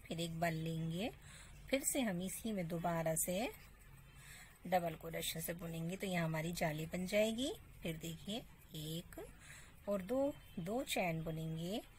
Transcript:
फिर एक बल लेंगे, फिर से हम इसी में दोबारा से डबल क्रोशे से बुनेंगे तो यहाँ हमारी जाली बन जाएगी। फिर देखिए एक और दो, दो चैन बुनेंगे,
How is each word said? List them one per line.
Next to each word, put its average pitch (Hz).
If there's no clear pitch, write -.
फिर 170
एक 165
बल 170
लेंगे, 165
फिर 269
से 302
हम 185
इसी 190
में 185
दोबारा 165
से 185
डबल 170
क्रोशे 165
से 170
बुनेंगे 165
तो 202
यहाँ 180
हमारी 160
जाली 160
बन 180
जाएगी। 220
फिर 165
देखिए 190
एक 160
और 202
दो, 269
दो 202
चैन 165
बुनेंगे, 160